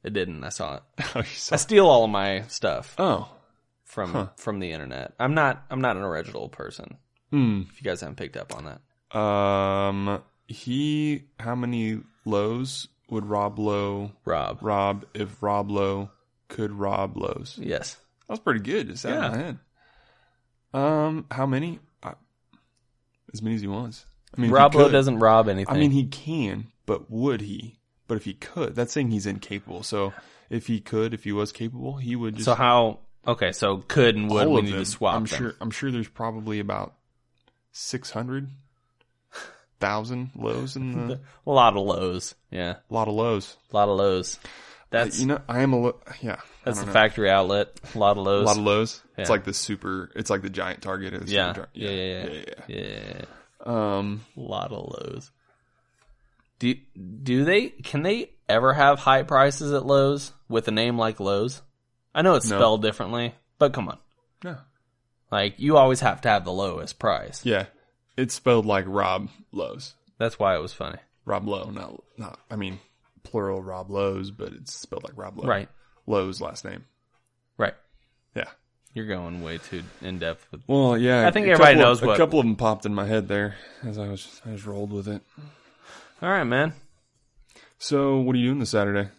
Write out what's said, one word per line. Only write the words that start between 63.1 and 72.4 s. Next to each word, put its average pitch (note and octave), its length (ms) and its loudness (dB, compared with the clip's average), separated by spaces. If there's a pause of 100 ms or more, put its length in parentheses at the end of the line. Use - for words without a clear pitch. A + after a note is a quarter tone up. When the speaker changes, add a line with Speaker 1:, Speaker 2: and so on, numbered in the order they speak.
Speaker 1:
but C#3+ 120 6
come A2 160 -6
on. - 100 -12 (460)
Speaker 2:
No. E3+ 140 -12 (720)
Speaker 1:
Like, G2+ 280 -2
you D3 180 4
always C3 240 6
have A2 200 0
to A#2+ 80 0
have G2+ 140 4
the F2+ 80 -6
lowest F2+ 480 -6
price. D2 460 -2
Speaker 2:
Yeah. G2+ 220 0 (500)
It's B2+ 160 -2
spelled A#2 320 2
like G2 220 2
Rob F#2+ 420 0 (240)
Lowe's. - 400 -8 (240)
Speaker 1:
That's A2+ 200 -4
why F#2+ 180 2
it D#2 40 -2
was D2+ 140 -8
funny. D2+ 240 -10 (260)
Speaker 2:
Rob G2+ 240 -4
Lowe, G2+ 220 -6
not, G2 340 -14 (140)
not, G#2+ 220 -16 (120)